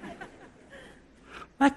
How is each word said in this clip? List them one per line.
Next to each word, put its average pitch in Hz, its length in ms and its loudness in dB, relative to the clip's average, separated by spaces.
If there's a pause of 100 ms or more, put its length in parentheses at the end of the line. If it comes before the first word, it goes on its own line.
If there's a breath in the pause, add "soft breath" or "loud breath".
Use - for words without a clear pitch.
(1600 soft breath)
Vai 269 180 12